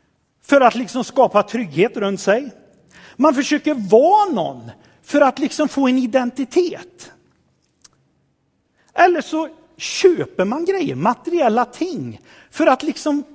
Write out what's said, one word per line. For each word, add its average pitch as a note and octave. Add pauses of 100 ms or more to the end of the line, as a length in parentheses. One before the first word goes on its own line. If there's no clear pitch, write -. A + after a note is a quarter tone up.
(420)
för C#4+
att A#3+
liksom A#3+
skapa G#3
trygghet G#3
runt G3+
sig. A#3 (640)
Man D4
försöker D4
vara C#4+
någon C#3 (340)
för D4
att C4+
liksom D4+
få C#4
en B3+
identitet. C4 (1800)
Eller F4
så D#4 (280)
köper -
man C#4
grejer, F4
materiella A#3+
ting, A3 (300)
för D#4+
att C4
liksom D4 (120)